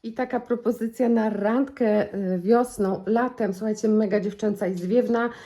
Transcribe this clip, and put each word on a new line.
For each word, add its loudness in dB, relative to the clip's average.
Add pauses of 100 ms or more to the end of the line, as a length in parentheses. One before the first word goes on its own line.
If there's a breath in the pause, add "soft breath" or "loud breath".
I -10
taka -2
propozycja -2
na 4
randkę, 0
e, -2
wiosną, 0
latem, 0
słuchajcie, -2
mega 4
dziewczęca -2
i -2
zwiewna. 0 (160 loud breath)